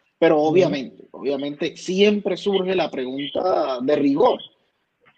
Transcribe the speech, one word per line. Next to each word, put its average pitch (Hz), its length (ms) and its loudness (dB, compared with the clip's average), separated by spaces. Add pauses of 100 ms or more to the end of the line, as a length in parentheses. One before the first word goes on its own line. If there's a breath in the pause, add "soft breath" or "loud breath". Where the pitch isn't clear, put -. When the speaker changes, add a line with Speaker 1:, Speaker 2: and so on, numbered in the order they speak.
(180)
Speaker 1:
Pero 165 200 4
Speaker 2:
Ujú. 151 100 2
Speaker 1:
obviamente, 147 640 0
obviamente 143 680 -6
siempre 202 580 0
surge 190 400 -2
la 165 140 0
pregunta 139 920 -4
de 143 140 2
rigor. 143 440 2 (800)